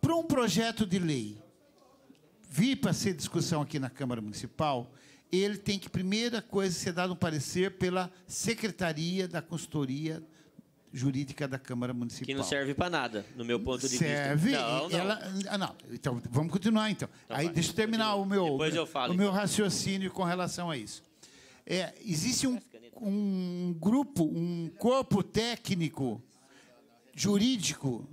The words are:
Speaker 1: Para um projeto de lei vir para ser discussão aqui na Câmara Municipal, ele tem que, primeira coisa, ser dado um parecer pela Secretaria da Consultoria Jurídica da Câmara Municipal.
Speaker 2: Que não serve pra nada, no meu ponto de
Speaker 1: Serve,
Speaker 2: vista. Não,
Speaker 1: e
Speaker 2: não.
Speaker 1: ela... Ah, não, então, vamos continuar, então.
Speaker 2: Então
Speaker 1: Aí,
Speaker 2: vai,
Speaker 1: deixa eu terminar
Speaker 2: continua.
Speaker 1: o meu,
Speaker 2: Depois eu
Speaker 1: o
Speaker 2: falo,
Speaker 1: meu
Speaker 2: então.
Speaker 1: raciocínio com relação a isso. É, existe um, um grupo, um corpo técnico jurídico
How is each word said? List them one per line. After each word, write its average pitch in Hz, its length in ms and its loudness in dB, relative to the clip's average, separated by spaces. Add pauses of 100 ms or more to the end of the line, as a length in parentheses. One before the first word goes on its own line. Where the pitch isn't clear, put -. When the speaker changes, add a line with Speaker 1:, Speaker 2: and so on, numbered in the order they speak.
Speaker 1:
Para 330 140 4
um 330 80 4
projeto 226 600 2
de 190 140 2
lei 123 380 0 (1120)
vir 202 280 2
para 175 160 2
ser 190 200 0
discussão 160 480 -2
aqui 147 180 -4
na 131 100 -4
Câmara 123 320 -4
Municipal, 120 680 -4 (400)
ele 196 260 2
tem 202 200 -2
que, - 120 -10
primeira 214 520 0
coisa, 190 320 0
ser 175 200 -4
dado 180 200 0
um - 20 -4
parecer 175 560 0
pela 185 400 0 (160)
Secretaria 185 1000 -2
da 170 140 -4
Consultoria 156 840 -4 (720)
Jurídica 139 500 -2
da 131 140 -4
Câmara 123 340 -6
Municipal. 120 320 -6
Speaker 2:
Que 135 80 -2
não 135 100 0
serve 139 300 0
pra 175 160 0
nada, 120 360 -2 (100)
no 127 80 -6
meu 117 160 2
ponto 123 220 -2
de 131 160 0
Speaker 1:
Serve, 147 540 2
Speaker 2:
vista. 143 140 2
Não, 131 240 0
Speaker 1:
e 180 40 -2
Speaker 2:
não. 170 60 2
Speaker 1:
ela... 202 200 0 (300)
Ah, 202 80 -2
não, 185 180 -2 (160)
então, 120 380 -4
vamos 147 240 0
continuar, 214 360 2
então. 160 200 -4 (160)
Speaker 2:
Então 120 100 -8
Speaker 1:
Aí, 147 120 0
Speaker 2:
vai, 170 60 -4
Speaker 1:
deixa 165 180 2
eu - 40 -6
terminar 220 380 2
Speaker 2:
continua. 202 100 2
Speaker 1:
o - 20 0
meu, 196 260 2
Speaker 2:
Depois 156 240 2
eu 165 80 2
Speaker 1:
o - 40 -4
Speaker 2:
falo, 135 260 0
Speaker 1:
meu 196 140 4
Speaker 2:
então. 190 80 2
Speaker 1:
raciocínio 196 720 2
com 185 140 -2
relação 175 480 -2
a 147 60 -4
isso. - 260 -10 (600)
É, 175 280 -2 (120)
existe 208 420 0
um, 247 100 2 (380)
um 185 840 -2
grupo, 202 460 2
um 165 540 -2
corpo 247 440 2
técnico 170 1000 -2 (880)
jurídico 180 1000 2